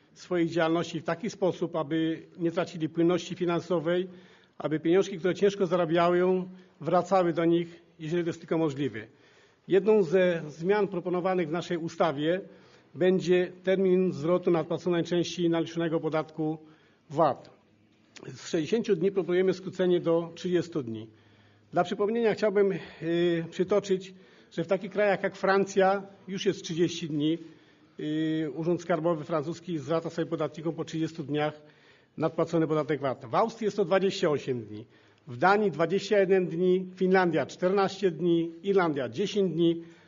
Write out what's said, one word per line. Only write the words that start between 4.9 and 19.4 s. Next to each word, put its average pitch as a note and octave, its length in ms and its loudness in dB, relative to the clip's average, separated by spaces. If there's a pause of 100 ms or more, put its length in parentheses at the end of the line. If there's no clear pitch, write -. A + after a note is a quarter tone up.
które F3 160 0
ciężko G3 320 2
zarabiają, F3+ 840 2 (320)
wracały F3 520 2
do E3 120 0
nich, E3+ 380 0 (160)
jeżeli E3 240 -2
to E3 60 -2
jest - 120 -8
tylko - 180 -2
możliwe. C3+ 420 -2 (680)
Jedną G3+ 340 4
ze F3 460 2
zmian F#3 400 0
proponowanych F3+ 600 -2
w D3 40 -6
naszej F3 240 -4
ustawie E3 640 0 (540)
będzie F3+ 580 2 (100)
termin F#3 500 2
zwrotu F3 380 0
nadpłaconej E3+ 540 0
części E3+ 440 0
naliczonego E3 520 0
podatku D#3 580 -4 (520)
vat. D3 400 0 (760)
Z - 220 -14
sześćdziesięciu G3 480 0
dni F#3 160 0
proponujemy F#3 420 2